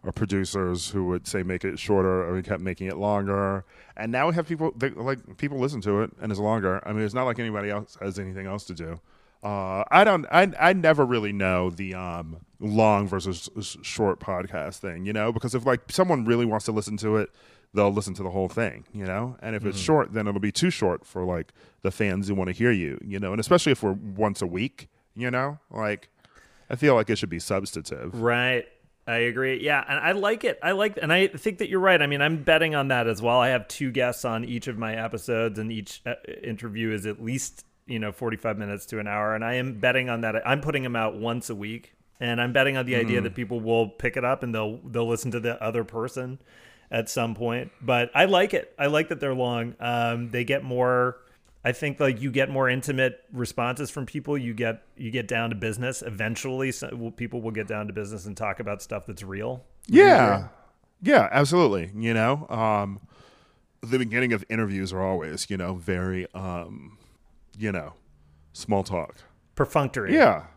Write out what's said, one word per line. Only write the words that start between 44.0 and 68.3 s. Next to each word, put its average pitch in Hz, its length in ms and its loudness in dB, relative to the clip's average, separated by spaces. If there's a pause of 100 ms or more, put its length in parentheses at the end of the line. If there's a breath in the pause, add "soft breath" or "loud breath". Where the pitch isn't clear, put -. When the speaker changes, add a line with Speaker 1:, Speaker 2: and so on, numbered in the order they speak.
Speaker 2:
it 123 80 -2
up 131 200 0
and 120 100 -4
they'll, 110 300 -2
they'll 117 240 -2
listen 117 240 -2
to 120 80 -4
the 117 200 -4
other 113 220 -2
person 127 560 -8 (540 soft breath)
at 113 180 -2
some 117 240 -2
point. 117 460 -4
But 120 340 2
I 160 120 8
like 196 280 4
it. - 240 -2
I 143 80 2
like 156 220 4
that 156 100 -4
they're 135 160 -2
long. 123 460 -2
Um, 120 500 -2
they 123 140 0
get 135 180 0
more, 123 540 2 (480 soft breath)
I 123 80 2
think, 143 260 -4
like, 135 220 2
you 135 100 -2
get 135 200 2
more 135 180 2
intimate 131 500 0 (140)
responses 131 580 -4
from 135 160 -8
people. 147 320 -4
You 120 160 -4
get, 113 280 -2 (140)
you 113 140 -8
get 117 160 -4
down 117 240 -2
to 107 60 -4
business. 117 460 -4
Eventually, 117 680 -4
so, - 200 -8
w-, 117 200 -8
people 120 320 -8
will 113 80 -4
get 107 160 -4
down 107 220 -6
to 101 40 -10
business 101 340 -8
and 104 100 -10
talk 104 240 -4
about 101 200 -6
stuff - 260 -10
that's 101 180 -12
real. 107 400 -8 (240)
Speaker 1:
Yeah. 277 180 12
Speaker 2:
Yeah. 113 420 8 (540 soft breath)
Speaker 1:
Yeah, 196 300 8
absolutely. 135 640 4
You 113 180 0
know, 127 340 2
um, 104 520 0 (800 soft breath)
the 117 180 0
beginning 120 340 0
of 101 160 -2
interviews 98 440 -2
are 92 100 -2
always, 85 480 -4
you 101 60 -2
know, 92 180 -4
very, 92 580 -4
um, 92 640 -10 (600 soft breath)
you 107 120 -2
know, 78 220 -6 (640)